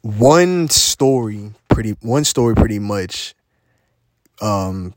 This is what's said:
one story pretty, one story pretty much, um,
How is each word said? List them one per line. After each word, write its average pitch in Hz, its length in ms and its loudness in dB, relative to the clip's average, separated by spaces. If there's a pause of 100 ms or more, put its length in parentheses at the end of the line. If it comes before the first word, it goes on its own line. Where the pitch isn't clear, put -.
one 156 640 4
story 110 840 -2 (160)
pretty, 113 320 0
one 131 240 -2
story 120 320 2
pretty 104 240 2
much, 101 560 -8 (1040)
um, 95 560 -4